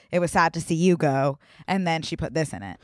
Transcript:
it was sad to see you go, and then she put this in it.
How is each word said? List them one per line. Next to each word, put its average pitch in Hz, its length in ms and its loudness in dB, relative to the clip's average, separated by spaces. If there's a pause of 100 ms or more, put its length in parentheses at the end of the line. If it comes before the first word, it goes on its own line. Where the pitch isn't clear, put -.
(120)
it 175 80 0
was 175 120 0
sad 170 220 4
to 165 80 -6
see 165 140 -4
you 175 220 4
go, 139 420 0 (280)
and 185 200 -2
then 160 160 -2
she 165 120 -8
put 147 200 -6
this 156 180 -2
in - 80 -10
it. 98 220 -14